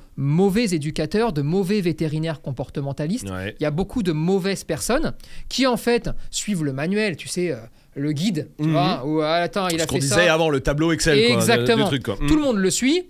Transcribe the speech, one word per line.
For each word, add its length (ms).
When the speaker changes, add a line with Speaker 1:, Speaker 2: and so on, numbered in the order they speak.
Speaker 1:
mauvais 480
éducateurs, 600
de 80
mauvais 400
vétérinaires 600
comportementalistes. 880
Speaker 2:
Ouais. 300
Speaker 1:
Il 40
y 20
a 60
beaucoup 320
de 100
mauvaises 500
personnes 500
qui, 180
en 80
fait, 340
suivent 320
le 80
manuel, 460
tu 100
sais, 240
euh, 60
le 180
guide, 440
tu 60
Speaker 2:
Mhm. 80
Speaker 1:
vois, 340
ou, 160
ah, 140
attends, 320
il 120
Speaker 2:
Ce 40
Speaker 1:
a 20
Speaker 2:
qu'on 100
Speaker 1:
fait 60
Speaker 2:
disait 260
Speaker 1:
ça. 60
Speaker 2:
avant, 160
le 120
tableau 320
Excel, 320
quoi, 100
de, 60
Speaker 1:
Exactement. 420
Speaker 2:
du 60
truc, 140
quoi. 120
Speaker 1:
Tout 80
Speaker 2:
Mhm. 140
Speaker 1:
le 40
monde 160
le 140
suit, 380